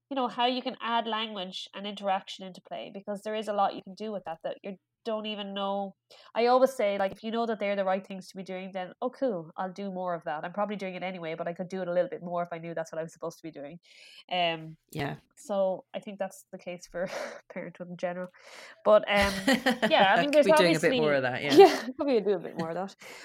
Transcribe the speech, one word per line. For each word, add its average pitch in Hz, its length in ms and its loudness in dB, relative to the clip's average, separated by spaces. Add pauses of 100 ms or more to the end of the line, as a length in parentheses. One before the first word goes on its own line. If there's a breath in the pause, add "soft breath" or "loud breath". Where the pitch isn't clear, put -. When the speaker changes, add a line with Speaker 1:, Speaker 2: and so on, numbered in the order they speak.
Speaker 1:
you 277 60 -8
know, 254 140 0
how 240 180 0
you 254 140 0
can 247 200 -6
add 226 260 -2
language 214 680 -6
and 196 120 -10
interaction 196 600 -4
into 185 140 -16
play, - 320 -12
because 202 300 -10
there 214 120 -6
is 214 140 -6
a 208 40 -4
lot 202 220 2
you - 80 -12
can 190 120 -16
do 214 160 -8
with 190 140 -8
that, 165 180 -10
that - 200 -8
you 196 140 -10 (280)
don't 214 220 -4
even 202 260 -8
know. 196 420 -4 (400 loud breath)
I 233 120 4
always 254 260 6
say, 202 260 0
like, 196 140 0
if 196 100 -16
you 220 80 -6
know 233 160 -2
that 220 120 -4
they're 202 180 -2
the 196 80 0
right 196 200 0
things 190 240 -14
to - 80 -18
be 190 60 -10
doing, 185 300 -10
then, 180 280 -8
"Oh, 247 100 -2
cool, 180 460 -4
I'll 190 160 -4
do 196 180 -8
more 180 240 -4
of 156 100 -8
that." 151 200 -6
I'm 175 80 -10
probably 202 240 -2
doing 185 180 -8
it 175 80 -10
anyway, 175 320 -6
but 165 120 -6
I 175 60 -4
could 175 160 -10
do 190 120 -6
it 175 80 -6
a 175 40 -2
little 175 160 2
bit - 140 -10
more 175 200 -4
if 170 100 -10
I 170 60 -8
knew 170 160 -10
that's 160 160 -8
what 160 80 -8
I 160 40 -4
was 165 100 -12
supposed 160 260 -12
to - 40 -18
be 160 80 -12
doing. 147 280 -14 (520 loud breath)
Um, 165 460 -2 (140)
Speaker 2:
Yeah. 147 260 -6 (200)
Speaker 1:
so 190 560 -2
I 196 80 -10
think 202 180 -12
that's 190 320 -10
the 185 80 -14
case 175 280 -14
for 180 200 -6
<laughs> - 460 -10
parenthood 175 360 -12
in 175 80 -10
general. 180 300 -6 (580 loud breath)
But, 214 260 8
um, 202 220 4 (140)
Speaker 2:
<laughs> 247 420 2
Speaker 1:
yeah, 214 240 6
I - 20 6
Speaker 2:
I - 40 6
Speaker 1:
mean, - 60 4
Speaker 2:
could 285 60 0
Speaker 1:
there's 294 140 8
Speaker 2:
be - 80 8
doing 302 220 6
a - 40 0
bit 165 180 4
more - 0 -
Speaker 1:
obviously 151 160 4
Speaker 2:
of 135 100 2
that, 123 200 -2
Speaker 1:
<laughs> - 0 -
Speaker 2:
yeah. 143 80 0
Speaker 1:
Yeah, 294 360 10 (100)
probably 277 240 2
do 202 140 2
a 170 40 -2
bit - 180 -10
more 170 140 -2
of 165 40 -8
that. 190 200 -8 (300 loud breath)